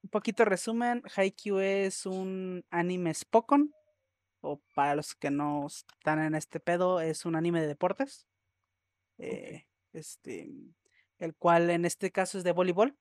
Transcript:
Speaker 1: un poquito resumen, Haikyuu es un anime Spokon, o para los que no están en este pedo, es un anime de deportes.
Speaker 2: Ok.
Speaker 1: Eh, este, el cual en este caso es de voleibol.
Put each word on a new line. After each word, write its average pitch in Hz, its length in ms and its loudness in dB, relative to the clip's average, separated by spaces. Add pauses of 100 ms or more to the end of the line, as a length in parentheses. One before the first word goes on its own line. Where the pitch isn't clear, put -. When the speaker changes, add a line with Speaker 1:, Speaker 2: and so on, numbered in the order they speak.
Speaker 1:
un 190 60 -16
poquito 220 340 0
resumen, 233 600 0 (120)
Haikyuu 196 440 0
es 196 460 0
un 185 640 -6
anime 175 440 0
Spokon, 285 600 2 (680)
o 147 200 -8 (140)
para 143 180 2
los 147 220 -4
que 143 160 -4
no 147 360 -2
están - 540 -4
en 156 140 0
este 156 240 -6
pedo, 180 400 2
es 160 240 -4
un 165 140 -2
anime 170 240 2
de 156 60 0
deportes. 185 600 -4 (920)
Speaker 2:
Ok. - 80 -14
Speaker 1:
Eh, - 420 -10 (260)
este, - 560 -14 (680)
el 165 180 -8
cual 170 340 4
en 170 160 2
este 185 260 -2
caso 190 260 -2
es 180 60 -6
de 175 80 2
voleibol. 185 500 4